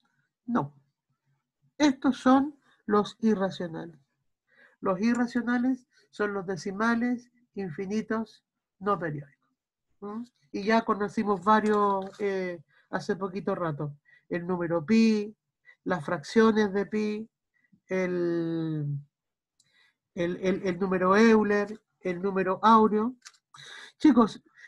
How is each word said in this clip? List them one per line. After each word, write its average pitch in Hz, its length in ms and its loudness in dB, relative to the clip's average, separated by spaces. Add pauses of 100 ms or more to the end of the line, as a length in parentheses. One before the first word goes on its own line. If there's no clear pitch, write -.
(460)
No. 185 300 -4 (1000)
Estos 277 400 2
son 269 420 2 (260)
los 208 340 0
irracionales. 170 800 -4 (840)
Los 190 200 -2
irracionales 240 840 -2 (220)
son 208 240 -4
los 196 120 -6
decimales 226 840 -4 (240)
infinitos 202 920 -6 (340)
no 196 200 -2
periódicos. 156 420 -10 (580)
¿Mm? 214 240 -12 (280)
Y 202 120 -8
ya 220 180 2
conocimos 202 640 -2
varios, 208 600 2 (140)
eh, 185 420 -4 (280)
hace 190 260 -4
poquito 190 400 -6
rato. 156 420 -6 (320)
El 170 160 -6
número 170 400 -2
pi, 220 500 2 (480)
las 180 220 -4
fracciones 214 680 2
de 196 120 -2
pi, 214 440 -6 (580)
el, 165 1120 -2 (1120)
el, 175 240 -4
el, 190 300 -2
el 175 120 -4
número 185 360 2
Euler, 208 680 4 (200)
el 180 200 -6
número 185 400 -2
áureo. 220 540 4 (840)
Chicos, 233 460 6 (240)